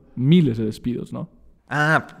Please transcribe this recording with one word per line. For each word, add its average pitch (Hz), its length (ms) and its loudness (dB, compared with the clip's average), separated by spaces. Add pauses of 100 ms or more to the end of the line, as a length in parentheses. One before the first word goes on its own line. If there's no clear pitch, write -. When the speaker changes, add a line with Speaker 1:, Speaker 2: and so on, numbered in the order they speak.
(160)
Speaker 1:
miles 135 420 4
de 113 60 -4
despidos, - 480 -8
¿no? 120 160 -10 (400)
Speaker 2:
Ah, 151 380 0 (140)